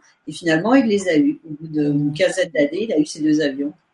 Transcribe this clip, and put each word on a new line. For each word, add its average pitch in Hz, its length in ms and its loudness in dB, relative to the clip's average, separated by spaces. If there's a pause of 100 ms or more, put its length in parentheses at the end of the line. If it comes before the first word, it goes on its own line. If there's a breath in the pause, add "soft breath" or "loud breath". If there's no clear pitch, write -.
(260 soft breath)
Et 156 60 -12
finalement, 170 420 0
il 262 120 6
les 202 220 0
a 165 80 2
eus. 147 300 2
Au 160 40 -14
bout 156 180 -12
d'une 147 440 0
quinzaine 180 400 0
d'années, 156 300 0
il 226 100 -4
a 160 60 0
eu 151 80 2
ces 160 160 -10
deux 151 180 2
avions. 143 320 -4 (220)